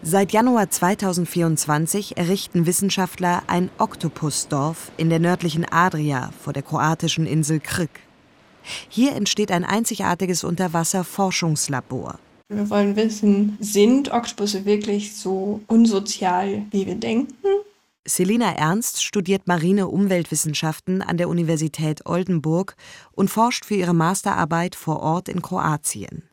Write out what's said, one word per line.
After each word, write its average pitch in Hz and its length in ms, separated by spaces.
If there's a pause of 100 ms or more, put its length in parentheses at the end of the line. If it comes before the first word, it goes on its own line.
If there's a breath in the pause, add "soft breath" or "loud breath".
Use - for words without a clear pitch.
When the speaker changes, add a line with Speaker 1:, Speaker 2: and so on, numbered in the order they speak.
Speaker 1:
Seit 190 320
Januar 226 380
zweitausendvierundzwanzig 170 1500
errichten 175 500
Wissenschaftler 180 800
ein 175 200 (100)
Oktopusdorf - 1160
in 165 140
der 165 80
nördlichen 170 520
Adria 151 600 (100)
vor 143 120
der 139 100
kroatischen 160 640
Insel 156 320
Krk. - 320 (960 loud breath)
Hier 262 280
entsteht 208 340
ein 180 140
einzigartiges 190 800
Unterwasserforschungslabor. 165 1700 (300)
Speaker 2:
Wir 208 220
wollen 202 260
wissen, 208 640
sind 214 520
Oktopusse 208 520
wirklich 208 520
so 190 500
unsozial, 202 1040
wie 196 160
wir 175 80
denken? 226 400 (720)
Speaker 1:
Selina 202 460
Ernst 175 500
studiert 190 440
marine 180 420
Umweltwissenschaften 175 1120
an 175 160
der 175 100
Universität 156 800
Oldenburg 175 680 (360 loud breath)
und 190 160
forscht 233 380
für 214 80
ihre 180 200
Masterarbeit 170 840
vor - 240
Ort 170 280
in 180 140
Kroatien. - 800 (100)